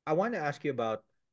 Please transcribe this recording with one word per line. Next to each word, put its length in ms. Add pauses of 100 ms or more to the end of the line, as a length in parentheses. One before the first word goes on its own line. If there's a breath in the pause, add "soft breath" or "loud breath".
I 80
wanna 240
ask 240
you 80
about 320 (280)